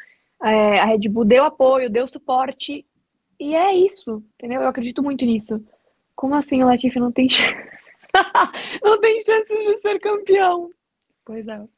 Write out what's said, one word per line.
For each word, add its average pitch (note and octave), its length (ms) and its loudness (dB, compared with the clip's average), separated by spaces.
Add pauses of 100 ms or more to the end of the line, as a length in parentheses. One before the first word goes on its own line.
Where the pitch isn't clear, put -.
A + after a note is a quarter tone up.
(400)
é, G#3+ 380 2
a F3+ 60 4
Red A3 240 0
Bull A3+ 160 0
deu B3 200 6
apoio, C4 460 2
deu A#3+ 160 -2
suporte, C#4 800 -6 (540)
e D4 160 -4
é F#4+ 180 2
isso, F4 480 -2 (160)
entendeu? B3 240 -6
Eu C4 60 0
acredito B3+ 340 -4
muito C#4 220 -4
nisso. A3 360 -2 (540)
Como C4+ 220 -2
assim C#4 260 0
o B3+ 40 4
Latifi B3 340 0
não B3 100 0
tem B3+ 180 2
chan-, - 280 0 (580)
<laughs> - 680 0
não G#4 160 4
tem A4 200 2
chances G#4+ 460 0
de G#4 120 2
ser G#4 200 -2
campeão? G4 720 0 (560)
Pois A3 220 -14
é. G#3+ 100 -12 (200)